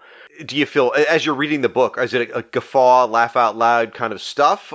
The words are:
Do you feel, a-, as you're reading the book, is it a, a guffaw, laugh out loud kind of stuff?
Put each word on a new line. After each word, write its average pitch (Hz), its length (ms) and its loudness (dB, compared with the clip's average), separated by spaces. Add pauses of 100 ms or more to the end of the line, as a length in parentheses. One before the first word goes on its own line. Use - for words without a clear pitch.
(460)
Do 123 100 -14
you 143 120 -2
feel, 127 260 0
a-, 147 160 2
as 160 160 0
you're 151 100 -2
reading 147 260 -4
the 120 60 2
book, 123 320 -2
is 123 140 -4
it 120 160 -2
a, 123 80 -10
a 120 60 -4
guffaw, 127 640 2
laugh 117 300 0
out 113 220 0
loud 117 380 0
kind 113 180 -6
of 95 80 -10
stuff? 156 540 -2